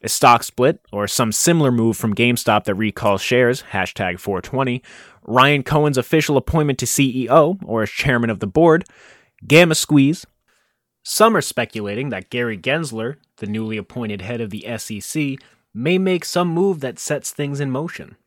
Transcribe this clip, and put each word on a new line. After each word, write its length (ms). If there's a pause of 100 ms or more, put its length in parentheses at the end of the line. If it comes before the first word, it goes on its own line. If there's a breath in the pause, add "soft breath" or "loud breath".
A 80
stock 340
split, 360 (120)
or 160
some 240
similar 400
move 260
from 180
GameStop 480
that 120
recalls 460
shares, 500
hashtag 480
four 220
twenty, 400 (420 loud breath)
Ryan 400
Cohen's 340
official 400
appointment 420
to 80
C 360
E 60
O, 360
or 180
as 60
chairman 400
of 100
the 80
board, 380 (600 soft breath)
Gamma 300
Squeeze. 500 (760)
Some 320
are 60
speculating 680
that 200
Gary 280
Gensler, 600 (200)
the 100
newly 300
appointed 440
head 200
of 80
the 180
S 240
E 80
C, 380 (360 soft breath)
may 240
make 280
some 240
move 320
that 180
sets 320
things 280
in 120
motion. 560